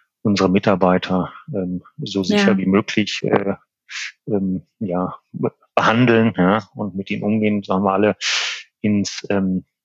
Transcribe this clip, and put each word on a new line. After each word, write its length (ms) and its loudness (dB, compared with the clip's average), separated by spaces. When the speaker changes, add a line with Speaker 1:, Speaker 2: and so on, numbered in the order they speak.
Speaker 1:
unsere 260 2
Mitarbeiter, 840 0
ähm, 300 -6
so 240 -4
sicher 300 2
Speaker 2:
Ja. 60 0
Speaker 1:
wie 80 -4
möglich, 580 0
äh, 300 0
ähm, 340 -2
ja, 380 -4
be-, 200 -4
behandeln, 640 4
ja, 400 2
und 180 -8
mit 160 -8
ihnen 140 -6
umgehen. 400 0
So 100 2
haben 80 2
wir 100 2
alle 240 4
ins, 500 -2
ähm, 340 0